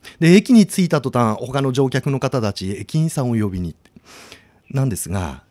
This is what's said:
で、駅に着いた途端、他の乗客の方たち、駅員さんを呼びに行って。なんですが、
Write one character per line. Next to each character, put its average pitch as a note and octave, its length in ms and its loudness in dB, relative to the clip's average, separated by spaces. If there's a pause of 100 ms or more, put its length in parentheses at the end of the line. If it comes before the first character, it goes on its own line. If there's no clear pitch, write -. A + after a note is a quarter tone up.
(180)
で、 E3 160 6
駅 A3 180 4
に A3 140 8
着 F3+ 200 -2
い - 20 -4
た D#3 120 0
途 C3 100 -6
端、 A2+ 280 0
他 B2+ 240 -6
の C3+ 100 0
乗 C3 180 0
客 C3+ 200 -4
の C3+ 80 -2
方 C3 220 -2
た G#2 120 -2
ち、 F#2+ 200 -8
駅 G2+ 240 -8
員 D#3+ 120 0
さ D3 140 -4
ん B2 80 -2
を A#2 60 0
呼 G#2 140 -2
び F#2 100 -6
に F2 80 -6
行 - 80 -12
っ - 20 -20
て。 - 120 -20 (800)
な C3+ 160 -2
ん C3 40 0
で G2 80 -4
す - 120 -10
が、 E2 420 -6